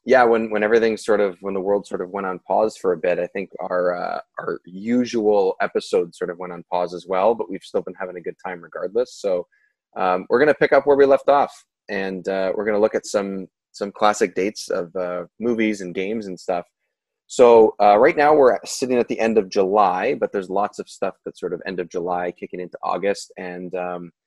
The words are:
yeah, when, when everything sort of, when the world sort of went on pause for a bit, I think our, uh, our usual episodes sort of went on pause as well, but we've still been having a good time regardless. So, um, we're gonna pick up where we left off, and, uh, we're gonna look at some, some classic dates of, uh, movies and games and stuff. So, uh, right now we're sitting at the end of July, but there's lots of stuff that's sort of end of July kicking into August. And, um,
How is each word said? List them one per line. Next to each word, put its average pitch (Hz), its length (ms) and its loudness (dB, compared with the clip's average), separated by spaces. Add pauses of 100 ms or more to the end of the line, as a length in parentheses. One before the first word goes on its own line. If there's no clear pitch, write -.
yeah, 123 180 6
when, 113 260 2
when 104 140 -2
everything 110 320 2
sort 104 240 0
of, 98 220 0
when 98 120 -8
the 98 60 -4
world 101 260 -2
sort 95 160 -8
of 90 80 -8
went 98 160 -8
on 92 140 -6
pause 107 380 0
for 92 160 0
a 85 40 -4
bit, 87 220 0
I 87 80 -2
think 95 320 -8
our, 90 340 -2
uh, 87 280 -6 (180)
our - 260 -8
usual 104 960 0
episodes 95 560 -2
sort 90 140 -6
of 87 80 -10
went 90 140 -10
on 87 180 -14
pause 90 240 -2
as 85 100 -12
well, 95 300 2
but 107 140 -8
we've 92 120 -10
still - 200 -4
been 92 120 -12
having 92 220 -12
a 87 60 -12
good 85 220 -12
time 92 180 -10
regardless. 92 520 -6
So, 90 320 -4 (520)
um, 92 320 -2
we're 120 100 2
gonna 147 160 4
pick - 160 0
up 139 160 4
where 143 80 6
we 139 100 6
left 135 220 4
off, 139 380 0 (240)
and, 95 400 -6
uh, 95 260 -2
we're 104 100 -4
gonna 104 140 0
look 110 160 2
at 107 100 -4
some, 98 440 -6 (240)
some 101 180 -8
classic 104 440 0
dates 101 340 -4
of, 90 260 -6
uh, 90 300 -6 (120)
movies 110 440 -2
and 90 120 -10
games 101 340 -6
and 90 120 -12
stuff. 87 260 -4 (600)
So, 117 520 8
uh, 104 200 8
right 156 180 4
now 147 160 4
we're 127 320 6
sitting 127 320 -2
at 117 120 0
the 110 100 -6
end 113 180 2
of 95 120 2
July, 98 680 2
but 104 160 -4
there's 92 180 -6
lots 101 300 -4
of 95 100 -12
stuff - 360 -8
that's - 160 -16
sort 87 120 -6
of 85 140 -8
end 92 140 -8
of 85 80 -8
July 90 420 -6
kicking - 300 -14
into - 200 -14
August. 92 560 -4
And, 90 380 -12
um, 90 380 -10 (140)